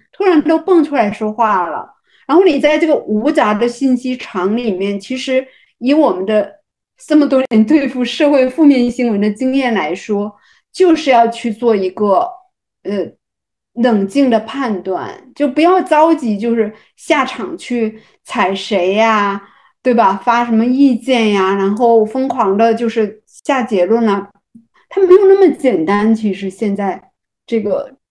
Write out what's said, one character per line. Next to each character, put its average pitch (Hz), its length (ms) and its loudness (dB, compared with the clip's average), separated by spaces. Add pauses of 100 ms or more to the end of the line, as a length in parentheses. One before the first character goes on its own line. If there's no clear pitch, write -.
(140)
突 - 100 -6
然 339 200 4
都 320 140 0
蹦 330 260 2
出 294 120 -6
来 208 160 0
说 214 200 -6
话 214 360 0
了。 147 180 -10 (400)
然 277 100 0
后 381 100 6
你 285 140 2
在 302 200 2
这 320 80 0
个 302 80 2
无 214 340 -2
杂 247 240 2
的 220 140 -2
信 254 280 -2
息 254 220 -6
场 196 400 -4
里 240 140 -4
面， 196 280 -4
其 254 160 -10
实 262 300 -2 (320)
以 254 160 0
我 302 180 2
们 185 140 -6
的 214 260 0 (540)
这 311 100 0
么 285 140 4
多 262 220 2
年 220 120 4
对 269 240 0
付 254 160 -6
社 285 280 0
会 262 180 2
负 311 160 2
面 247 240 4
新 240 220 -2
闻 202 100 -2
的 214 80 0
经 262 240 -4
验 262 180 0
来 170 220 -2
说， 208 420 -6 (380)
就 349 220 4
是 285 160 -2
要 233 160 4
去 233 260 -6
做 226 220 0
一 185 160 -2
个， 196 360 -2 (580)
呃， 196 220 -6 (680)
冷 220 340 0
静 269 240 0
的 220 80 2
判 220 420 -6
断， 156 340 -8 (200)
就 285 120 -2
不 254 140 -2
要 359 180 4
着 311 360 2
急， 220 240 -4
就 233 160 -2
是 214 180 -2 (220)
下 294 280 -2
场 196 320 -10
去 226 460 -6 (220)
踩 196 320 -2
谁 190 400 -2
呀， 208 440 0 (440)
对 254 100 2
吧？ 208 240 2
发 240 260 0
什 233 80 -4
么 226 140 2
意 262 300 2
见 226 340 0
呀， 196 260 0
然 196 220 0
后 233 260 4
疯 262 240 -4
狂 214 300 -2
的 226 160 4
就 233 160 -4
是 214 320 -4 (240)
下 262 180 -2
结 190 220 0
论 226 240 0
啊， 202 180 -2 (640)
他 - 100 -6
没 359 140 6
有 392 140 8
那 392 80 6
么 381 200 4
简 190 300 0
单， 208 280 2
其 214 200 -2
实 190 160 -10
现 196 260 -6
在 196 360 -6 (340)
这 226 160 -2
个 - 340 -6 (160)